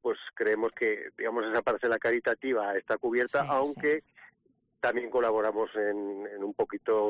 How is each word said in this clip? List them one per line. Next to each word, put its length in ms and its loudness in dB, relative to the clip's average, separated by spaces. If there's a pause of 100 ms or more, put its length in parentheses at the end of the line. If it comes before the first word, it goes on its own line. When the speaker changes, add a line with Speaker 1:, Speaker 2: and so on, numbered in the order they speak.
Speaker 1:
pues 160 -2 (180)
creemos 380 0
que, 440 -2
digamos, 280 -2
esa 160 0
parcela 380 0
caritativa 800 0
está 200 -4
cubierta, 460 0
Speaker 2:
Sí, 60 -4
Speaker 1:
aunque 520 2
Speaker 2:
sí. 20 -20 (760)
Speaker 1:
también 280 0
colaboramos 680 2
en, 600 -2
en 80 -6
un 100 -2
poquito, 560 2